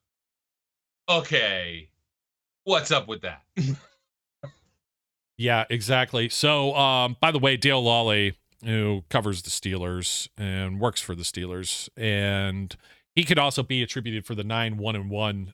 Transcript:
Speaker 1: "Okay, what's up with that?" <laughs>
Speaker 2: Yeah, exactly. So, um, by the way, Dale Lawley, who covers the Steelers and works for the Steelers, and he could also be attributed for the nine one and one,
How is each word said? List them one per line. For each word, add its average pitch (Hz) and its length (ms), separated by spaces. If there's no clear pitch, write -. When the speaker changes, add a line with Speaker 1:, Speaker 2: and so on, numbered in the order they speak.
Speaker 1:
"Okay, 98 840
what's 165 300
up 123 160
with 110 140
that?" 80 200
<laughs> 139 200
Speaker 2:
Yeah, 117 320
exactly. 120 600
So, 143 480
um, 127 440
by 160 120
the 143 80
way, 135 160
Dale 135 260
Lawley, 110 560
who 107 440
covers 101 340
the - 80
Steelers 90 800
and 95 400
works 117 220
for 90 160
the 85 80
Steelers, 90 720
and 98 800
he 170 80
could 160 140
also 139 260
be 127 180
attributed 110 420
for 117 120
the 104 80
nine 113 340
one 107 160
and 98 160
one, 101 440